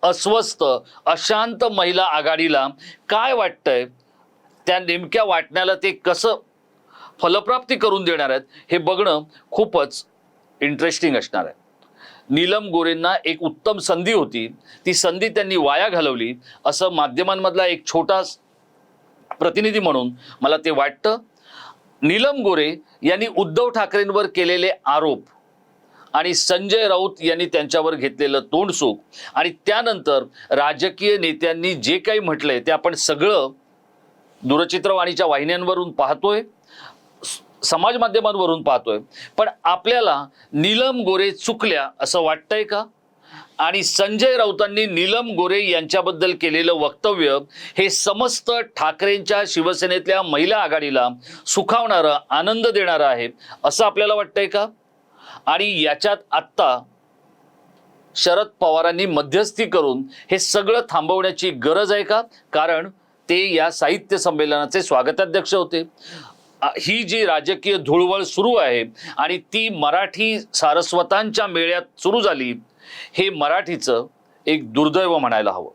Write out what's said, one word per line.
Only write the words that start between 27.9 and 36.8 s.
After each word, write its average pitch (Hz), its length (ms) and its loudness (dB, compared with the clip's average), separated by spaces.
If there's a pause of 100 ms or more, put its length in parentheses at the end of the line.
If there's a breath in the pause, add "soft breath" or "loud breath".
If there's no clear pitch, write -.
घेतलेलं 139 440 0
तोंडसुख 151 560 -2 (400 loud breath)
आणि 165 160 0 (160)
त्यानंतर 196 560 0 (260 loud breath)
राजकीय 156 680 0
नेत्यांनी 165 560 -2
जे 139 240 -2
काही 214 220 0
म्हटलंय 151 400 -2
ते 123 120 -2
आपण 160 220 0
सगळं 156 560 0 (920)
दूरचित्रवाणीच्या 175 840 0
वाहिन्यांवरून 175 680 0
पाहतोय, 165 520 0 (800 loud breath)